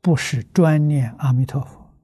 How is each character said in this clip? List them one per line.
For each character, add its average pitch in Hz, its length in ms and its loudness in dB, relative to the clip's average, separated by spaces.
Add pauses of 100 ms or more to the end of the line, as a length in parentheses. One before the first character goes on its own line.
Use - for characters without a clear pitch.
不 170 140 2
是 - 300 -6
专 156 420 2
念 135 320 -2
阿 135 120 0
弥 127 140 2
陀 131 180 -8
佛？ - 300 -20 (100)